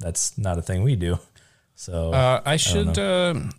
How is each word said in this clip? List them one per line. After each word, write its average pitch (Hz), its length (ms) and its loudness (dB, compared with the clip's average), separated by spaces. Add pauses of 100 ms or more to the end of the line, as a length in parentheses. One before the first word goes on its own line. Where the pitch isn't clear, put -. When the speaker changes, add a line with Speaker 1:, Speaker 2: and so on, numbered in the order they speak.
Speaker 1:
that's - 380 -4
not 92 200 -2
a 82 40 -4
thing 92 200 -2
we 131 140 4
do." 87 220 0 (580)
So 85 360 -4
Speaker 2:
Uh, 127 320 4
I 139 60 0
Speaker 1:
I - 20 2
don't 160 80 2
Speaker 2:
should, 202 360 0
Speaker 1:
know. 180 340 2
Speaker 2:
uh, - 280 -4